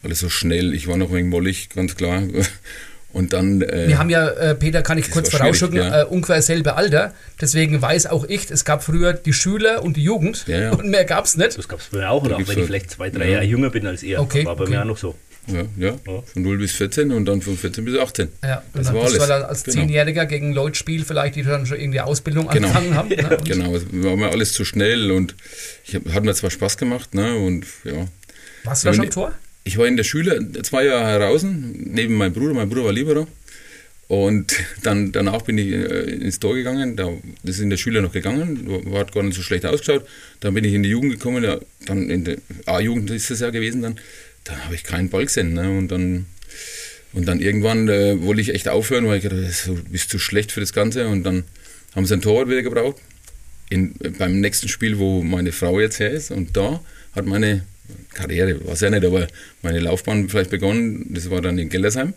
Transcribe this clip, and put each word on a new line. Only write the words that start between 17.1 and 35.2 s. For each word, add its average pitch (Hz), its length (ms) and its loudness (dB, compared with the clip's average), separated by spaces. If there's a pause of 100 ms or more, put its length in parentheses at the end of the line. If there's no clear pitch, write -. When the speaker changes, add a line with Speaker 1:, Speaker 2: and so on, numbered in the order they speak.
Speaker 1:
und 110 140 2
dann 98 180 0
von 98 120 -4
vierzehn 98 300 -6
bis 127 140 0
achtzehn. 117 300 -2 (120)
Speaker 2:
Ja, 135 220 -4 (100)
Speaker 1:
Das 135 140 -2
Speaker 2:
genau. 117 120 0
Speaker 1:
war 117 40 2
Speaker 2:
Das 127 80 4
Speaker 1:
alles. 143 80 2
Speaker 2:
war 143 80 4
dann 139 160 2
als 135 200 -6
Speaker 1:
Genau. 131 140 -2
Speaker 2:
Zehnjähriger 151 480 2
gegen 147 280 -2
Lloyd 143 220 0
spielt, 160 300 -4
vielleicht, 143 300 -2
die 147 80 -4
dann 139 240 0
schon 143 120 -4
irgendwie 131 200 -2
Ausbildung 151 500 0
Speaker 1:
Genau. - 200 4
Speaker 2:
angefangen 175 260 4
haben. - 140 0
Ne? 156 280 2
Speaker 1:
<laughs> - 0 -
Speaker 2:
Und 151 80 -2
Speaker 1:
Genau, 90 300 0
es 87 160 -2
war 95 240 2
mir 104 140 2
alles 104 240 0
zu 98 120 -2
schnell 104 460 2
und 92 240 2 (500)
ich - 80 -12
hab, - 200 -4
hat 101 100 2
mir 107 100 2
zwar 92 160 -2
Spaß - 280 -2
gemacht, 123 360 -4
ne, 110 220 0
und 92 300 0 (180)
ja. 82 240 -6 (560)
Speaker 2:
Warst 127 200 -2
du 208 40 4
da - 40 6
Speaker 1:
Und 208 40 6
Speaker 2:
schon 220 100 6
im - 60 -6
Tor? - 240 -2 (300)
Speaker 1:
Ich 98 120 -2
war 117 100 6
in 123 80 4
der 113 80 2
Schule 156 420 0 (180)
zwei 135 220 2
Jahre 113 340 4
draußen, 151 520 2 (220)
neben 113 220 2
meinem 98 180 2
Bruder, 139 200 0
mein 110 160 0
Bruder 123 160 0
war 104 80 4
Libero. 151 340 2 (800)
Und 98 460 2 (300)
dann, 101 300 2
danach 101 300 0